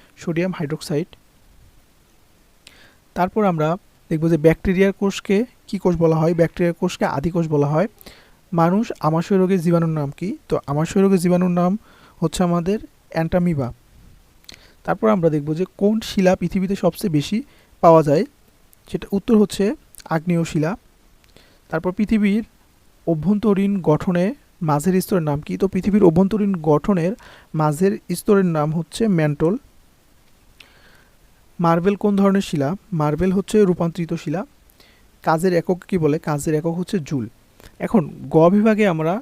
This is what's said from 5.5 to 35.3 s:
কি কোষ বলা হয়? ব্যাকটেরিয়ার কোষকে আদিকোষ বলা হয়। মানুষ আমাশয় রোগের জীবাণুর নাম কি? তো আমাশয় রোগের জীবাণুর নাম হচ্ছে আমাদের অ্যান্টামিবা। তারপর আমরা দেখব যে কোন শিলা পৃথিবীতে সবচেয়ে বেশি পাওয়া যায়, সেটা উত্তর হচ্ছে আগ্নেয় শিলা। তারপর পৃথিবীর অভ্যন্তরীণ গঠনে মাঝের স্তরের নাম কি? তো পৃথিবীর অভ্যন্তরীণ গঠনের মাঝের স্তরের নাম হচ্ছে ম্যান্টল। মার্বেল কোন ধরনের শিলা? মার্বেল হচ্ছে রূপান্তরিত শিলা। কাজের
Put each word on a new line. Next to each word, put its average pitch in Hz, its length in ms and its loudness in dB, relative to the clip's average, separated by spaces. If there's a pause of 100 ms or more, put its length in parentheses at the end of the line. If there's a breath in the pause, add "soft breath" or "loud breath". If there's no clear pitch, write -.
কি 208 100 -8
কোষ 180 180 0
বলা 165 200 2
হয়? 160 180 2
ব্যাকটেরিয়ার 170 400 0
কোষকে - 320 -4
আদিকোষ 165 420 -2
বলা 147 200 0
হয়। 156 200 0 (680 loud breath)
মানুষ 175 460 0
আমাশয় 165 380 0
রোগের 185 240 2
জীবাণুর 170 280 2
নাম 151 280 -4
কি? 214 200 -8 (120)
তো 156 180 -2
আমাশয় 156 360 0
রোগের 196 160 4
জীবাণুর 175 300 0
নাম 180 280 0 (420 soft breath)
হচ্ছে 160 240 -2
আমাদের 175 360 -2 (300)
অ্যান্টামিবা। 165 640 -2 (1120 loud breath)
তারপর 220 260 0
আমরা 175 200 2
দেখব 151 240 -2
যে 175 120 -4 (120)
কোন 214 220 2
শিলা 190 360 0
পৃথিবীতে 190 400 -2
সবচেয়ে 185 360 -2
বেশি 156 320 -2 (380 soft breath)
পাওয়া 165 220 8
যায়, 151 220 0 (680)
সেটা - 200 -8
উত্তর 208 260 0
হচ্ছে 208 380 0 (300)
আগ্নেয় 170 380 -2
শিলা। 160 340 -4 (920 soft breath)
তারপর 180 220 -4
পৃথিবীর 208 520 0 (640)
অভ্যন্তরীণ 196 760 2
গঠনে 185 520 0 (280)
মাঝের 160 400 0
স্তরের 185 220 -2
নাম 147 180 -2
কি? 180 160 -8
তো 190 100 0
পৃথিবীর 196 360 0
অভ্যন্তরীণ 190 580 4
গঠনের 170 520 0 (420 loud breath)
মাঝের 156 420 0 (160)
স্তরের 196 320 2
নাম 156 280 0
হচ্ছে 175 340 -4
ম্যান্টল। 160 500 0 (2000 soft breath)
মার্বেল 170 360 0
কোন 208 200 0
ধরনের 196 260 2
শিলা? 147 340 -2 (180)
মার্বেল 151 380 0
হচ্ছে 208 340 2
রূপান্তরিত 170 480 -2
শিলা। 165 320 -6 (800 soft breath)
কাজের 165 300 2